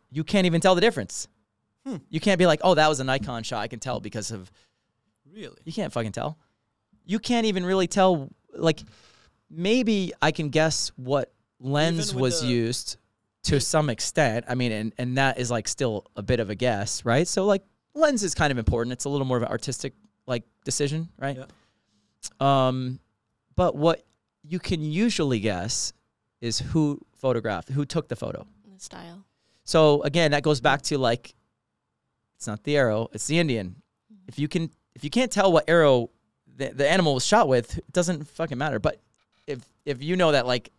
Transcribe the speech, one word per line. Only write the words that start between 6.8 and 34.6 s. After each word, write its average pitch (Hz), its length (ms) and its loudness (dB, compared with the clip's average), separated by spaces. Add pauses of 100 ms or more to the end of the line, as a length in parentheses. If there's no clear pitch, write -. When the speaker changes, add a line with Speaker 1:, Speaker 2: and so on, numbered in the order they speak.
Speaker 1:
You 202 140 -2
can't 233 260 0
even 190 200 0
really 185 220 2
tell. 180 420 2 (240)
Like, - 260 0 (680)
maybe 202 720 0
I 151 100 2
can 151 180 -4
guess 156 460 0
what 131 380 -4 (260)
lens 151 520 0
Speaker 2:
Even 131 40 -6
with 127 60 0
Speaker 1:
was 123 200 0
Speaker 2:
the 123 60 -2
Speaker 1:
used 120 500 -2 (460)
to 143 160 2
some 151 300 2
extent. 120 580 0
I 123 80 -4
mean, 123 160 0
and, 107 260 -4
and 123 200 -4
that 135 220 0
is, 123 120 -4
like, 113 160 -2
still 113 380 -4 (100)
a 104 60 -10
bit 120 180 0
of 104 100 -2
a 107 60 -4
guess, 104 500 -2
right? 131 220 2
So, 190 180 -2
like, 196 180 2 (300)
lens 294 300 2
is 170 100 -4
kind - 180 0
of 127 60 0
important. 117 360 0
It's - 120 -8
a 139 40 -4
little 139 180 -2
more 127 100 0
of 113 60 0
an - 60 -4
artistic, 131 440 -8 (320)
like, 123 180 -6 (220)
decision, 147 520 -4
right? 135 200 -6
Speaker 2:
Yeah. 135 80 -16 (1200)
Speaker 1:
Um, 127 320 -4 (560)
but 180 200 2
what 160 300 2 (380)
you 165 160 -6
can 165 220 -4
usually 151 580 0
guess 98 540 -4 (480)
is 117 180 -4
who 147 400 -2 (160)
photographed, 113 540 -2
who 139 160 -2
took 151 220 -6
the 120 80 -6
photo. - 300 -10 (200)
Speaker 3:
And 196 100 -20
the 190 80 -20
style. 180 420 -18 (400)
Speaker 1:
So 151 380 6
again, 147 280 2
that 143 120 0
goes 151 180 0
back 139 220 2
to, 147 140 -2
like, 120 360 -2 (1040)
it's - 100 -12
not 104 160 -10
the 147 140 0
arrow, 117 360 0
it's - 140 -8
the 160 120 0
Indian. 113 360 -2 (360)
Speaker 3:
Mm-hmm. - 160 -20
Speaker 1:
If - 120 -14
you 147 80 -2
can, 165 240 -2 (240)